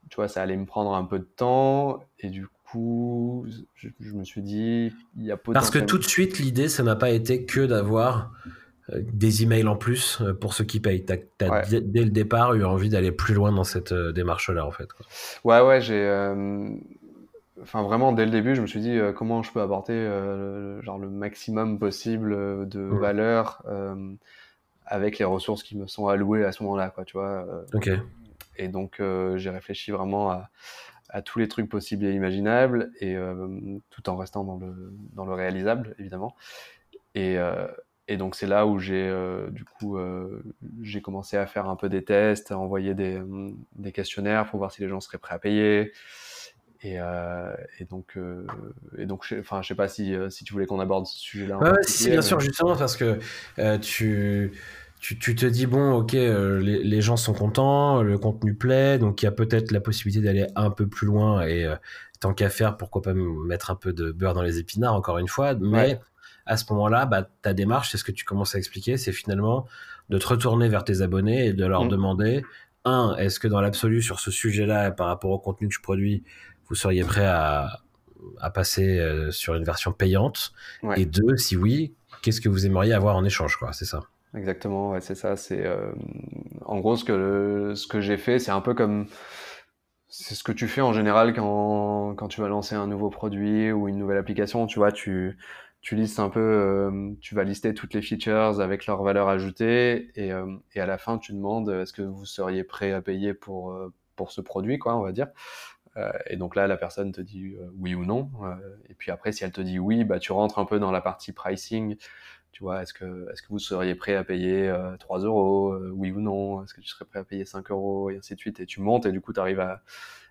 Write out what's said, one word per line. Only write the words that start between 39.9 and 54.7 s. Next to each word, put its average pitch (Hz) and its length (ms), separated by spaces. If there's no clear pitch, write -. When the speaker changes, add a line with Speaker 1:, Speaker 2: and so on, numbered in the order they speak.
Speaker 1:
euh, 92 460
j'ai 104 180
commencé 98 380
à 98 80
faire 98 200
un 95 100
peu 101 120
des 95 160
tests, 104 480
à 98 60
envoyer 95 340
des, 95 240
euh, 95 320
des 98 140
questionnaires 104 600
pour 107 80
voir 95 120
si - 120
les 95 80
gens 95 100
seraient - 160
prêts - 180
à 87 40
payer. 104 540
Et, 92 140
euh, 87 500
et 92 60
donc, 92 320
euh, 90 280
et 101 80
donc, 95 180
je, 113 120
enfin, 101 260
je - 60
sais 95 60
pas 98 140
si, 95 260
euh, 95 140
si - 160
tu - 80
voulais 98 140
qu'on 95 140
aborde 95 260
ce - 120
sujet-là 98 380
en 98 60
Speaker 2:
Ouais, 160 80
ouais, 196 100
si, 185 60
Speaker 1:
particulier, - 180
Speaker 2:
si, 120 60
bien 160 60
Speaker 1:
mais 160 60
Speaker 2:
sûr, 170 180
justement, 160 360
parce 135 220
que, 113 200
euh, 107 200
tu, 101 760